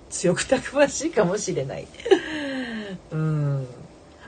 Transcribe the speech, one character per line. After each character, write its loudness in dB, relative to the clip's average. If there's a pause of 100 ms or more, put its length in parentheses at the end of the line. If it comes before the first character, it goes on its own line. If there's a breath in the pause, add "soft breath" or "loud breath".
強 2
く 0
た 2
く -8
ま 6
し -4
い -6
か 4
も 2
し -4
れ -2
な -8
い。 -10
<laughs> -2
う -4
ん。 0 (640 loud breath)